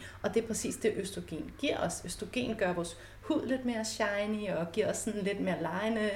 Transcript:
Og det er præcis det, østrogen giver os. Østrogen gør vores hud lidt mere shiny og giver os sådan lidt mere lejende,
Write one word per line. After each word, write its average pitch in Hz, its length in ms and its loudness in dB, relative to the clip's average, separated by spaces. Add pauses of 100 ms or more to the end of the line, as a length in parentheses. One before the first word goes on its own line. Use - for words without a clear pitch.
(220)
Og 196 120 0
det 226 80 6
er 226 40 -4
præcis - 300 -2
det, - 200 2
østrogen - 640 -6
giver 294 200 0
os. - 260 0
Østrogen 214 520 -2
gør 180 160 2
vores 170 240 -2 (240)
hud - 260 2
lidt 254 180 0
mere 226 200 0
shiny 208 680 0
og 196 220 0
giver 208 180 4
os 190 60 0
sådan 208 260 0
lidt 196 180 0
mere 175 220 2
lejende, 208 520 2